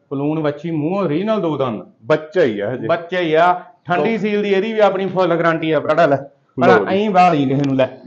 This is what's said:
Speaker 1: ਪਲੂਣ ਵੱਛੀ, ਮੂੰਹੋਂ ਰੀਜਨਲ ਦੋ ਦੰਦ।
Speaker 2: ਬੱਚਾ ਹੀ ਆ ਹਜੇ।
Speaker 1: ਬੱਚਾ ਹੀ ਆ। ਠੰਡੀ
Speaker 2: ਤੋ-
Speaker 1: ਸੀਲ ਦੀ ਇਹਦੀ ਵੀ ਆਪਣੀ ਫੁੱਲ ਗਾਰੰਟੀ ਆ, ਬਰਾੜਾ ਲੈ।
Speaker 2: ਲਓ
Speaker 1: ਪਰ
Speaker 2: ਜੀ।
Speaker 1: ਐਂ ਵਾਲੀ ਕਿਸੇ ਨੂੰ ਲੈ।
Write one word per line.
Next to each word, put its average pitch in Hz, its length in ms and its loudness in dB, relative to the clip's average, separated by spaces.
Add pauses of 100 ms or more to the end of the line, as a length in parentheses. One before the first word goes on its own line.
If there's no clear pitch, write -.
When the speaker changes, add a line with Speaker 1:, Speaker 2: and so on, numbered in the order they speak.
Speaker 1:
ਪਲੂਣ 147 300 -4
ਵੱਛੀ, 151 320 -4
ਮੂੰਹੋਂ 165 380 -2
ਰੀਜਨਲ 196 320 -2
ਦੋ 156 160 -2
ਦੰਦ। 117 260 -4 (220)
Speaker 2:
ਬੱਚਾ 156 380 0
ਹੀ 107 160 0
ਆ 104 140 -4
ਹਜੇ। 135 140 -8
Speaker 1:
ਬੱਚਾ 170 320 -4
ਹੀ 160 140 -2
ਆ। 180 280 4 (240)
ਠੰਡੀ 185 260 0
Speaker 2:
ਤੋ- 220 100 -2
Speaker 1:
ਸੀਲ 208 220 -2
ਦੀ 202 60 -2
ਇਹਦੀ 196 240 0
ਵੀ 214 60 -4
ਆਪਣੀ 190 260 2
ਫੁੱਲ 180 300 0
ਗਾਰੰਟੀ 160 360 0
ਆ, 147 80 2
ਬਰਾੜਾ 151 260 2
ਲੈ। 139 120 4
Speaker 2:
ਲਓ - 640 0
Speaker 1:
ਪਰ 190 140 -4
Speaker 2:
ਜੀ। 202 100 0
Speaker 1:
ਐਂ 214 80 -2
ਵਾਲੀ 175 340 4
ਕਿਸੇ 139 220 0
ਨੂੰ 135 80 0
ਲੈ। 131 120 2 (200)